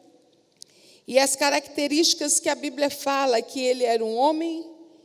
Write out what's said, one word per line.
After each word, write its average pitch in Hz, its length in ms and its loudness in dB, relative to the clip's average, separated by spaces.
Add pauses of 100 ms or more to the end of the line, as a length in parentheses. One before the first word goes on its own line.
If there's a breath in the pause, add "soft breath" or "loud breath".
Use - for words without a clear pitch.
(1080 loud breath)
e 247 120 2
as 277 160 4
características 294 1040 0
que - 100 -2
a 294 60 0
Bíblia 277 360 -2
fala, 269 520 0
que 262 180 -10
ele 254 240 0
era 233 200 2
um 220 120 -4
homem 320 480 0 (400)